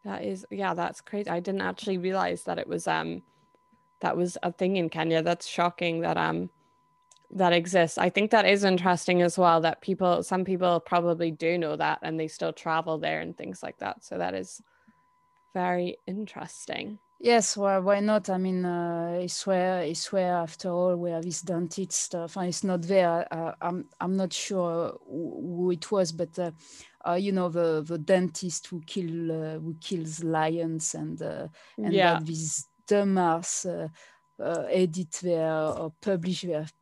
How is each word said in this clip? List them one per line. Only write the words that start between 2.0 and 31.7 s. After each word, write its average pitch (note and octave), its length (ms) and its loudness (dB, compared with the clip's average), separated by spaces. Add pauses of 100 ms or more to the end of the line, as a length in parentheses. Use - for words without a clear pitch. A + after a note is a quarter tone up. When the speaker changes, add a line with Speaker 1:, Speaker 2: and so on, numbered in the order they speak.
Speaker 1:
that F3 160 -4
it - 80 -8
was, E3+ 180 -4
um, E3 360 -2 (760)
that - 180 0
was F3 240 0
a F3+ 120 -2
thing F#3+ 240 0
in E3+ 120 0
Kenya. D#3+ 320 2
That's E3+ 280 -2
shocking F3 540 0
that, E3+ 140 0
um, E3 320 0 (840)
that F#3 200 4
exists. F3 460 4
I F3+ 100 4
think G3+ 220 2
that G#3 160 8
is G3+ 160 6
interesting F3+ 580 4
as F3 160 4
well, E3+ 260 8
that D#3+ 180 0
people, F3+ 420 2
some F#3 220 0
people F3+ 340 2
probably E3+ 540 0
do E3 260 0
know D#3 160 -2
that D#3 280 0
and D#3+ 180 -4
they D#3+ 80 -4
still E3 240 -6
travel D#3+ 460 -2
there D#3 220 -2
and E3+ 160 -10
things - 280 -12
like - 140 -12
that. - 260 -8
So - 120 -12
that F3 180 -4
is - 280 -10 (920)
very F3+ 440 -2 (100)
interesting. - 960 -10 (180)
Speaker 2:
Yes, A#3 380 4
well, G3 240 2
why G3+ 200 4
not? G#3 280 2
I F#3+ 80 0
mean, F#3 280 0
uh, E3+ 580 -2
it's - 240 -6
where, F#3 360 2
it's D#3 300 -4
where, F3+ 220 2
after E3+ 340 -4
all, F3+ 280 2
where E3+ 260 -2
this E3+ 200 -6
Dantid F3 480 -4
stuff, - 460 -4
and F#3 100 -2
it's F3 160 -4
not F#3 200 0
there. F3 500 4
Uh, E3 280 -4
I'm, F3 260 -4 (140)
I'm F#3 180 0
not F#3+ 160 -2
sure E3+ 640 -2 (100)
who, D#3+ 480 -6
who F3+ 140 2
it E3+ 200 -4
was, F#3 220 2
but, E3 260 -6
uh, F3 120 -2 (580)
uh, E3+ 60 2
you G3 180 0
know, F#3 160 2
the, D#3+ 380 2
the E3+ 100 -4
dentist F3+ 680 0
who E3+ 160 -10
kill, E3 500 -4
uh, D#3 260 -4
who D#3+ 220 -8
kills D#3+ 420 -6
lions D#3+ 720 0
and, D#3+ 280 -8
uh, D#3+ 260 -6 (300)